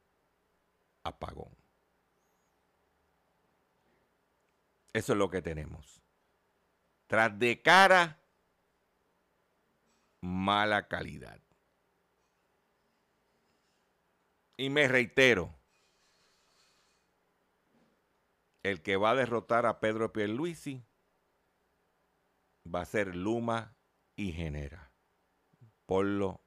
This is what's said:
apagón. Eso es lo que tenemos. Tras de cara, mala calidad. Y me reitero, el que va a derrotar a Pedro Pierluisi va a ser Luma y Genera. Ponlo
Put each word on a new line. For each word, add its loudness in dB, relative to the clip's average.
apagón. -14
Eso -2
es 0
lo 2
que -4
tenemos. -12
Tras 0
de 0
cara, 6
mala 0
calidad. -12
Y -4
me 2
reitero, 4
el -4
que -2
va 2
a 4
derrotar 0
a -2
Pedro -2
Pierluisi -6
va -6
a -8
ser -4
Luma -4
y -6
Genera. -10
Ponlo -2